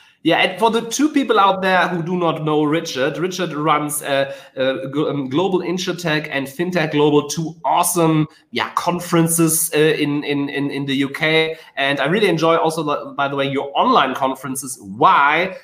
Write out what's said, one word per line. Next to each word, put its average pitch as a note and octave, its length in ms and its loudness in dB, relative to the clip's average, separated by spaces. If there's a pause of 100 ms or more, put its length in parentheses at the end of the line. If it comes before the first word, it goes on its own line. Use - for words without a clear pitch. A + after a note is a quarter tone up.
(240)
Yeah, D#3+ 140 4
and F#3 200 0
for A3 140 2
the A3+ 80 0
two C#4+ 300 -2
people B3+ 280 2
out F#3+ 240 4
there F#3 240 4
who F3 160 -2
do F3+ 140 -4
not D#3 280 0
know D3+ 200 2
Richard, D3 540 -2
Richard F3 340 -4
runs, D3 500 0
uh, C#3 320 0 (220)
uh, C3+ 40 -2
gl-, C3 480 -2
um, C#3+ 200 -4
Global F3 320 0
Insurtech E3+ 720 -4
and C3+ 120 -4
FinTech E3+ 460 -2
Global, D3 380 4
two D#3+ 260 -6 (100)
awesome, D#3+ 600 2 (240)
yeah, A2+ 240 -2
conferences, E3+ 960 0
uh, D3+ 60 2
in, D3 460 2
in, C#3+ 240 -2
in, C#3 240 -4
in C#3 140 -6
the C3+ 100 -2
U C3+ 120 0
K. D#3+ 480 0 (200)
And C#3 240 0
I C3+ 60 0
really G3 200 2
enjoy E3 300 2
also, D#3+ 260 0
li-, C#3+ 320 -6
by C#3 140 -2
the C#3+ 80 -6
way, C#3 120 0
your C3+ 280 -4
online E3 360 2
conferences. C3 680 -6
Why? D3+ 840 2